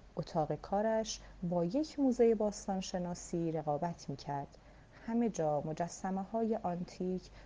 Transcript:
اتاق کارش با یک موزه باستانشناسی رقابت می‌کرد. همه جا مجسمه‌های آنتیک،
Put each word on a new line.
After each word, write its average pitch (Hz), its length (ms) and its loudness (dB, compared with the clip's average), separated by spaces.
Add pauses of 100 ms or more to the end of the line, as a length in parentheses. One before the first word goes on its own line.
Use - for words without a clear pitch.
(160)
اتاق 156 400 0
کارش 220 640 0 (240)
با 175 220 2
یک 277 340 0
موزه 240 360 6
باستانشناسی 180 1160 -2
رقابت 156 580 -2
می‌کرد. 143 480 -6 (480)
همه 233 240 2
جا 151 320 2
مجسمه‌های 190 920 -2
آنتیک، 180 760 -2 (160)